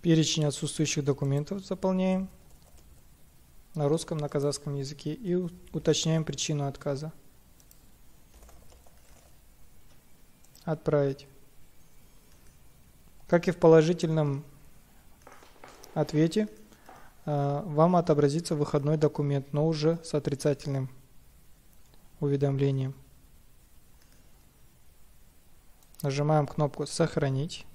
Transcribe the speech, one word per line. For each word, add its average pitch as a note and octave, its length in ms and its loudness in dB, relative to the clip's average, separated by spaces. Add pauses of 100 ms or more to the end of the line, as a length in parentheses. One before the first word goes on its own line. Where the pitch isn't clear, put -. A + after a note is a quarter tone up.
Перечень D#3+ 440 4
отсутствующих D3 580 -2
документов C#3+ 600 -2
заполняем F#3 640 0 (1500)
на D3 120 0
русском, D#3+ 300 -2
на D3 100 -4
казахском C#3+ 460 -4
языке C#3+ 400 -6
и F3+ 220 -2
у-, F3+ 140 -2 (220)
уточняем D#3+ 520 2
причину C#3+ 420 -4
отказа. C#3+ 460 -6 (3500)
Отправить. C#3+ 640 0 (2000)
Как E3+ 180 2
и F3+ 60 0
в - 60 -6
положительном D#3+ 840 4 (1500)
ответе, E3 540 0 (760)
а, C#3+ 360 -2
вам E3 320 4
отобразится D#3 600 2
выходной D3 400 2
документ, C#3+ 560 0
но D3 160 2
уже D#3+ 340 0
с - 120 -10
отрицательным C#3 760 -2 (1300)
уведомлением. C#3 760 0 (3000)
Нажимаем D3 440 2
кнопку D3 400 -4
«Сохранить». D3 880 -2